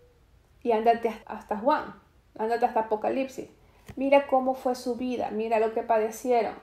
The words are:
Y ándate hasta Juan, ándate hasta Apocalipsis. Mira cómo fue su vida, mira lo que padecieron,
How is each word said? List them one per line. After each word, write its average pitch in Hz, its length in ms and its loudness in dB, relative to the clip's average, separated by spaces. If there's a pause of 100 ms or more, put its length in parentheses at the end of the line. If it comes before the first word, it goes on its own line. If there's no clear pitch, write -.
(600)
Y 240 120 0
ándate 226 400 2 (120)
hasta - 320 -8
Juan, 262 380 0 (420)
ándate 226 280 0
hasta 233 160 0
Apocalipsis. 220 680 -4 (460)
Mira 277 320 4
cómo 262 260 2
fue 254 220 -2
su 247 200 -6
vida, 247 360 -4
mira 220 280 0
lo 220 140 2
que 226 100 -2
padecieron, 226 800 0